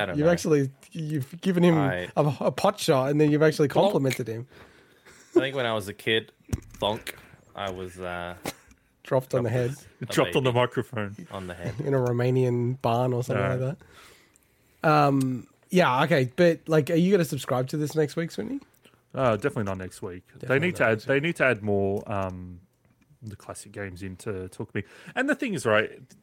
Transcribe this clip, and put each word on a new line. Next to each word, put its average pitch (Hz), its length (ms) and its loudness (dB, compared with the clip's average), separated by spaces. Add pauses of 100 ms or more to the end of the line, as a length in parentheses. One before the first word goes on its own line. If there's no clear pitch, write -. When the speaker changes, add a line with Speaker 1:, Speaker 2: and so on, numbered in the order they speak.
Speaker 1:
I 104 60 0
don't 95 100 -4
Speaker 2:
you've 147 100 2
Speaker 1:
know. 175 60 6
Speaker 2:
actually, 147 380 2 (220)
you've 156 500 -8
given 175 200 2
him 170 160 6
Speaker 1:
I 90 380 -2
Speaker 2:
a, 147 240 2
a 220 120 0
pot 202 280 0
shot 139 300 2
and 147 100 2
then 151 100 4
you've 147 120 2
actually 151 260 4
Speaker 1:
Bonk. - 40 -6
Speaker 2:
complimented 139 560 2
him. 117 180 -8 (920)
Speaker 1:
I - 40 6
think 135 160 0
when 123 100 0
I 113 80 0
was 101 140 -4
a 101 40 -6
kid, 113 400 0 (480)
thonk, 104 320 -2 (420)
I 98 160 -6
was, 90 300 -12
uh, 87 340 -8 (680)
Speaker 2:
Dropped 139 320 -2
on 127 80 0
the 117 80 -2
head. 123 240 0 (260)
Speaker 1:
a 117 60 -10
Speaker 3:
Dropped 135 300 0
on 135 80 2
the 127 80 2
Speaker 1:
baby. 120 80 2
Speaker 3:
microphone. 110 560 -4 (160)
Speaker 1:
On 95 160 -10
the 87 60 -10
head. 85 200 -8 (100)
Speaker 2:
In 139 80 -2
a 135 60 4
Romanian 123 840 0
barn 123 320 0
or 120 120 -2
something 101 200 -2
Speaker 3:
No. 110 120 -2 (100)
Speaker 2:
like 151 100 -6 (1080)
that. 165 80 2
Um, 139 580 2 (220)
yeah, 156 340 4
okay. 135 300 2
But, 170 320 4
like, 156 220 2
are 170 60 0
you 175 160 4
gonna 185 160 4
subscribe 131 440 -4
to 165 60 -4
this 151 180 -4
next 151 220 0
week, 165 140 -4
Swinny? 233 300 -10 (540)
Speaker 3:
Uh, 123 220 2
definitely 117 280 -4
not 95 140 -4
next 92 220 -14
week. 90 220 -12 (160)
Speaker 2:
Definitely 131 100 -10 (120)
Speaker 3:
They 170 60 0
need 185 100 -4
to 143 60 -2
Speaker 2:
not 120 60 4
Speaker 3:
add, 113 40 4
Speaker 2:
next 107 140 -2
week. - 20 -2
Speaker 3:
they 143 180 2
need 170 100 -4
to 151 80 0
add 117 180 2
more, 101 480 -2
um, 90 500 -8 (600)
the 104 140 -14
classic - 360 -18
games 98 300 -12
in 92 140 -10
to 95 320 -8
talk - 240 -12
to - 60 -4
me. 196 60 -2 (300)
And 262 140 0
the 302 60 2
thing 233 200 -4
is, 151 100 -6
right, 107 260 4 (320)